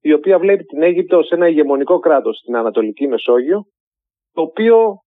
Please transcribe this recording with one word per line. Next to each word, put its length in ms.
η 120
οποία 260
βλέπει 260
την 180
Αίγυπτο 360
ως 120
ένα 180
ηγεμονικό 500
κράτος 380
στην 200
Ανατολική 520
Μεσόγειο, 540
το 100
οποίο 520